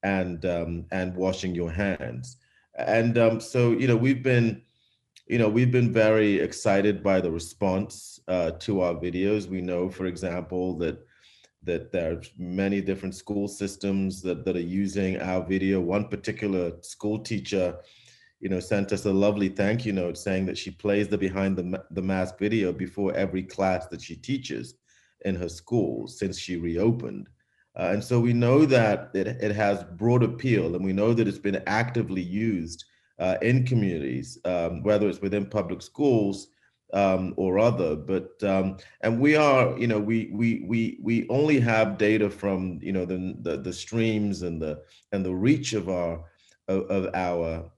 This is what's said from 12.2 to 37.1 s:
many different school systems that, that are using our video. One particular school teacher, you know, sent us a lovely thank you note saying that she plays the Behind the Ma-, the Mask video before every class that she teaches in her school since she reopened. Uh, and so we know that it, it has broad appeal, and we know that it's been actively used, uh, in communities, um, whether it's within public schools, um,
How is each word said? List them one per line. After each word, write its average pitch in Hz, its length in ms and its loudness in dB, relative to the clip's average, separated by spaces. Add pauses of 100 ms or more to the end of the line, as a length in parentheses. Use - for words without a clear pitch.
many 98 420 -2
different 95 340 -4
school 101 320 -6 (160)
systems 98 640 -2
that, 90 180 -4
that 92 160 -2
are 85 100 -6 (140)
using 95 280 -2 (180)
our 92 120 0 (120)
video. 95 260 2
One 98 260 0 (100)
particular 98 480 -2 (180)
school 107 360 -6 (140)
teacher, 95 340 -2 (760)
you 95 100 -6
know, 92 80 0
sent 101 320 -2
us 95 140 -4
a 98 60 2 (140)
lovely 101 220 2
thank 101 380 0
you 104 60 -2
note 87 260 -2
saying 95 280 -2
that - 120 -6
she - 120 -10
plays 101 380 0
the 98 100 0
Behind 95 380 0
the 90 160 -4
Ma-, - 180 -8
the 90 120 -4
Mask 92 360 -2
video 104 340 0
before - 380 -4 (140)
every 95 200 -4 (120)
class 92 340 2
that - 160 -10
she 82 100 -12 (140)
teaches 127 360 -6 (580)
in 95 180 0
her 87 60 -4
school 82 580 -2
since 92 320 -6
she 90 180 -6 (140)
reopened. 85 560 0 (520)
Uh, 87 140 0
and 110 160 -2
so 123 100 2
we 117 140 4
know 123 320 6
that 113 500 4
it, 95 120 2
it 107 280 -2 (100)
has 101 200 0 (180)
broad 120 200 6
appeal, 101 520 0
and 90 100 -4
we 95 160 0
know 113 140 4
that 113 140 2
it's - 200 -6
been 95 180 -2
actively 107 560 -2
used, 90 600 -4 (340)
uh, 92 240 0
in 127 240 4
communities, 82 800 -2
um, 87 380 -2
whether 104 260 2
it's 87 120 -4
within 101 240 -2 (140)
public 90 240 -4
schools, 110 640 0 (440)
um, 95 440 2